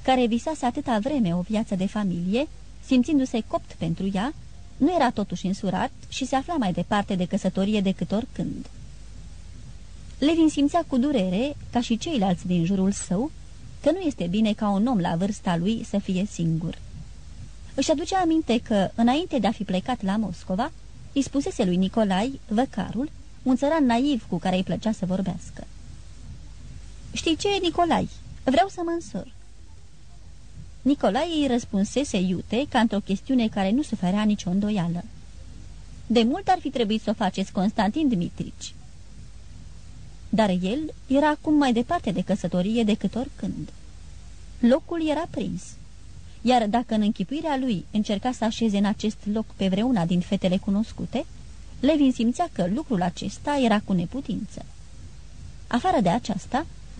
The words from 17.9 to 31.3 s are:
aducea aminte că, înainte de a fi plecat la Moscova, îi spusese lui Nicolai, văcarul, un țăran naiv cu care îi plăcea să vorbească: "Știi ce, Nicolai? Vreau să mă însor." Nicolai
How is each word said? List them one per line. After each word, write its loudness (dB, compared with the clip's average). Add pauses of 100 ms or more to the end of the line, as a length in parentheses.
aducea 0
aminte 4
că, 2
înainte 2
de 2
a 2
fi -6
plecat -2
la 0
Moscova, -2 (400)
îi 2
spusese -2
lui 4
Nicolai, 2
văcarul, -2 (320)
un 4
țăran 4
naiv 2
cu -2
care 2
îi 2
plăcea 0
să -4
vorbească: -4 (1500)
"Știi 2
ce, 0 (140)
Nicolai? 2 (360)
Vreau 6
să -8
mă 0
însor." -4 (1500)
Nicolai 2